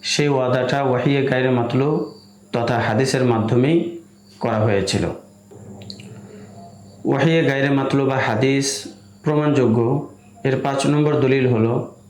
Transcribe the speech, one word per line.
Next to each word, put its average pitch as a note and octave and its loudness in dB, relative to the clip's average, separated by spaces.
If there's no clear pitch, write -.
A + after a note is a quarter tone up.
সেই - 0
ওয়াদাটা C3 0
ওয়াহিয়ে C3+ 0
গায়রে B2+ 0
মাতলু B2+ 0
তথা A#2+ 0
হাদিসের C3 0
মাধ্যমেই B2 2
করা A2+ -2
হয়েছিল। G2 0
ওয়াহিয়ে D3 2
গায়রে C#3 0
মাতলু C#3 0
বা C3 0
হাদিস C3 0
প্রমাণযোগ্য, C3+ 2
এর C3 0
পাঁচ C#3 -2
নম্বর D3 2
দলিল C3 2
হলো A#2 0